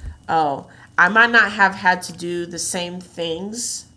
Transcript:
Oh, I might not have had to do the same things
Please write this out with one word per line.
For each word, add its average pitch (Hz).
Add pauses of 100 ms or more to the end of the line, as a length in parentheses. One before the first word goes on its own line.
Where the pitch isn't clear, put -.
(280)
Oh, 151 (300)
I 175
might 226
not 220
have 196
had 185
to 175
do 175
the 170
same 175
things 180 (120)